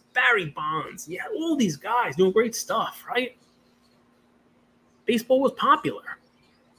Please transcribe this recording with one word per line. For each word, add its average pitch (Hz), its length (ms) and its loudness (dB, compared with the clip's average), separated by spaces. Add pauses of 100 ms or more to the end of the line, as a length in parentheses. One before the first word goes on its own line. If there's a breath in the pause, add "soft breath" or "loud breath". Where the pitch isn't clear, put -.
(140)
Barry 247 320 2
Bonds. 151 640 -6
You 175 100 -10
had - 160 -10
all 320 220 -2
these 196 180 2
guys 208 400 -2
doing 185 160 4
great 220 240 2
stuff, - 500 -4
right? 247 300 -4 (1700)
Baseball 247 340 2
was 269 120 2
popular. - 640 0 (600)